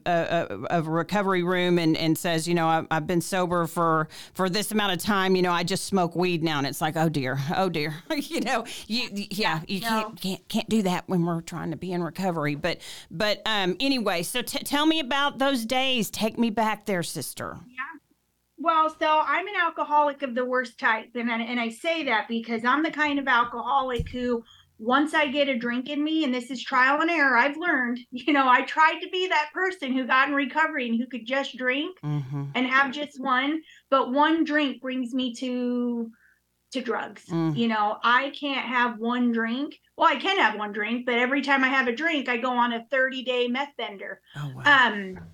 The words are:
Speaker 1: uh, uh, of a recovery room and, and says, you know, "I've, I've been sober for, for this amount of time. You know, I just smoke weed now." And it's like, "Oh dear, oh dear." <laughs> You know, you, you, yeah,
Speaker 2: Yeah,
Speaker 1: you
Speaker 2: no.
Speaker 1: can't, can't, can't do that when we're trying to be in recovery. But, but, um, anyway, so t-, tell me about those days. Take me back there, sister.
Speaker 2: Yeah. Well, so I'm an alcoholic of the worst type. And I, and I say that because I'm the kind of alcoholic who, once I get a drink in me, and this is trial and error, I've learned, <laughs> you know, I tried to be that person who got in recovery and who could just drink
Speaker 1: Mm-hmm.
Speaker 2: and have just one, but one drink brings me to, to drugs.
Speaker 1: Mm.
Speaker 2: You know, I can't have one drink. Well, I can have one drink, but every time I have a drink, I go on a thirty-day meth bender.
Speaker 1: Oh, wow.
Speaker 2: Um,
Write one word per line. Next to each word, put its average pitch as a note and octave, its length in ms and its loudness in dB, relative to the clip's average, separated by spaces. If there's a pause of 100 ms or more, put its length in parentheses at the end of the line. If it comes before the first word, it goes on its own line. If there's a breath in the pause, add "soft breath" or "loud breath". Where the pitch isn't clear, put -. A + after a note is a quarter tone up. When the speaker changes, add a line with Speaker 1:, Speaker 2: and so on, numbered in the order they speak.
Speaker 1:
uh, - 40 -2
uh, E3 480 0 (120)
of E3 180 0
a D#3+ 40 -4
recovery F#3 500 0
room F3+ 380 2
and, D#3+ 180 4
and D#3+ 200 2
says, E3 300 0
you F3 60 2
know, E3 140 2
"I've, D#3+ 240 2
I've D#3 160 0
been F3+ 140 2
sober F3+ 440 0
for, D#3+ 440 2 (260 loud breath)
for F#3+ 120 2
this G3+ 240 -2
amount G#3 220 2
of E3+ 60 -2
time. F#3+ 360 2
You F#3 60 4
know, F3+ 100 4
I E3+ 120 2
just F3+ 220 -2
smoke F3 300 0
weed F3 280 0
now." D#3 160 2
And C#3 80 0
it's B2 140 -6
like, D#3 140 0
"Oh D#3+ 140 4
dear, C3+ 300 -2 (180)
oh F#3+ 120 2
dear." D#3 260 -2 (140)
<laughs> D#4+ 60 0
You D4 260 -4
know, B3+ 240 -2 (220 loud breath)
you, A3+ 240 -2
you, G3+ 200 -6
yeah, E3+ 360 -2
Speaker 2:
Yeah, G3+ 80 -4
Speaker 1:
you F3+ 60 -4
Speaker 2:
no. A#3+ 80 -2
Speaker 1:
can't, A3 320 -2
can't, F#3+ 280 -6
can't - 200 -2
do G#3+ 140 2
that F3+ 260 0
when F3 160 2
we're E3+ 160 -2
trying E3+ 300 -8
to D3 60 -6
be F3+ 140 -8
in F3 120 -2
recovery. E3 520 -2
But, D#3 240 -4 (300 loud breath)
but, G3+ 380 -2
um, F#3+ 320 0
anyway, A3 440 0
so A#3+ 200 -4
t-, - 160 -6
tell C#4+ 260 0
me D#4+ 140 2
about C#4 400 -2
those C4 260 0
days. B3+ 460 0
Take A3 260 -4
me A#3 140 2
back G#3+ 340 -2
there, F3+ 180 0
sister. - 540 -8 (100)
Speaker 2:
Yeah. B3+ 80 -20 (840)
Well, D#4 400 2
so D#4 260 4
I'm E4 220 -2
an G#4 120 -8
alcoholic D4 600 2
of B3 140 -4
the B3+ 100 0
worst B3+ 340 -2
type. A3+ 360 0
And A#3+ 160 -2
I, A3+ 100 -2
and A#3+ 180 -4
I A#3 100 -2
say D#4+ 360 -2
that A3+ 220 0
because A3+ 360 -4
I'm C#4 200 2
the D#4+ 80 0
kind C#4+ 280 0
of C4 80 -4
alcoholic B3 840 0
who, B3 340 -2 (360 soft breath)
once C4+ 340 2
I D4+ 140 4
get C#4 220 2
a C4 80 0
drink A#3+ 320 -4
in D4 140 -2
me, D#4 200 0
and B3+ 100 0
this B3 160 -4
is B3+ 140 -8
trial C4+ 380 2
and E4 80 2
error, C#4 280 4
I've D4 200 2
learned, B3+ 480 0
<laughs> - 60 -20
you B3+ 220 -2
know, C#4 140 6
I B3+ 160 6
tried D#4+ 380 4
to F4+ 100 -10
be F#4 160 0
that D4+ 260 0
person F4+ 400 -2
who C4 140 0
got C4+ 220 4
in C#4+ 60 -2
recovery C#4+ 540 0
and A3+ 100 0
who B3+ 80 -4
could A3 180 -10
just C4+ 320 -2
drink C#4 460 -2
Speaker 1:
Mm-hmm. C#3+ 420 -4 (100)
Speaker 2:
and B3+ 120 0
have C4+ 240 2
just C#4+ 300 -8
one, C#4 400 0 (280 loud breath)
but B3+ 240 2
one D#4 320 4
drink D4 360 0
brings B3+ 320 -6
me B3+ 220 -2
to, B3 720 -2 (640 soft breath)
to B3+ 100 -4
drugs. - 460 -6
Speaker 1:
Mm. E3 280 0
Speaker 2:
You A#3 120 2
know, G#3+ 360 0
I B3+ 280 4
can't C#4 360 -4
have A#3+ 300 0
one A#3+ 340 2
drink. A#3 440 -2 (220)
Well, E4 120 4
I C#4+ 60 2
can F#4+ 240 0
have G#3+ 180 2
one G#3 160 -6
drink, A3+ 320 -4
but B3 100 0
every B3 280 2
time C4+ 200 2
I C4 40 4
have C4+ 200 2
a A#3+ 80 0
drink, D4+ 320 -2
I A#3+ 100 -2
go B3+ 120 -2
on A#3+ 240 0
a A3+ 160 -6
thirty-day B3+ 600 0
meth C#4 280 -2
bender. G3+ 440 -10 (140 soft breath)
Speaker 1:
Oh, D3 200 -8
wow. B3+ 360 6
Speaker 2:
Um, F#3+ 280 -6 (140)